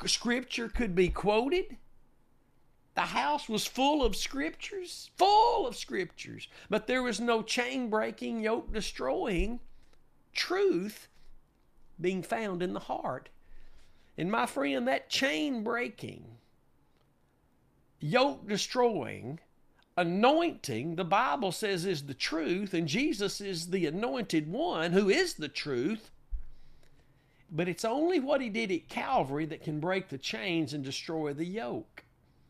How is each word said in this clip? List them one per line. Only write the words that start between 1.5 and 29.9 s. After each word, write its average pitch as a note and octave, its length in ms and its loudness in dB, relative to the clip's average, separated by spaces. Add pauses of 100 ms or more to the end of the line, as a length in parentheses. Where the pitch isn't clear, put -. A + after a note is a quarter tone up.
the - 80 2
house B3 440 0
was G#3+ 200 -2
full C#4+ 380 2
of G3+ 120 2
Scriptures, - 1000 -8
full G#4+ 480 6
of A3+ 100 -4
Scriptures, - 720 -8 (220)
but G#3 160 0
there B3+ 160 2
was A#3 180 -2
no A#3 220 4
chain-breaking, A#3 960 -2
yoke-destroying A3+ 1200 0 (720)
truth E4+ 760 0 (920)
being F#3 220 0
found G#3 400 -4
in F#3 100 -2
the G#3 80 -6
heart. - 480 -6 (880)
And E3 140 -2
my A#3 160 2
friend, C4+ 420 0
that - 220 -2
chain-breaking, A#3+ 1120 -2 (1800)
yoke-destroying F#3 1400 0 (540)
anointing, F3+ 1040 2
the F#3 80 0
Bible A#3 480 2
says, G3 320 -2
is E3 200 -2
the C#3 100 -8
truth, G#3+ 580 -2
and E3+ 160 2
Jesus G3+ 540 0
is F3+ 260 -4
the F3+ 180 2
anointed F3+ 640 0
one G3 420 0
who F#3+ 180 6
is E4 240 4
the D3+ 140 -6
truth. D3 640 -2 (1400)
But F3 180 0
it's F3 160 -4
only D4+ 340 2
what C4+ 220 2
he B3 80 -2
did G#3+ 240 -2
at - 160 -2
Calvary F#3 560 0
that D#3 180 -8
can D3+ 180 -4
break F#3 280 -2